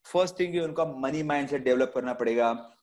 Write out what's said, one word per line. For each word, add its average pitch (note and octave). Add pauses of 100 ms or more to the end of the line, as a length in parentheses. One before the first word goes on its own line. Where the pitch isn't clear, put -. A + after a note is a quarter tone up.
(140)
फर्स्ट F3+
थिंग F3
उनका D#3+
मनी C#3+
माइंडसेट C#3+
डेवलप B2+
करना B2+
पड़ेगा, A#2